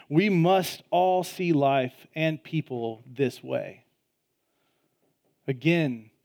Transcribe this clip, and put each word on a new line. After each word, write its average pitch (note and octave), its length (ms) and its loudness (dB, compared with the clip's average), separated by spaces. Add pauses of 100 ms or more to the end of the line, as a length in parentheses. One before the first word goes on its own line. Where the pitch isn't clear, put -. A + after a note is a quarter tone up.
We F3+ 200 4
must F3+ 640 2
all F#3 320 2
see F3 300 -2
life C#3 600 0
and D#3+ 300 -4
people A#2 640 -6
this B2+ 360 -4
way. B2+ 420 -8 (1600)
Again, C3+ 640 0 (140)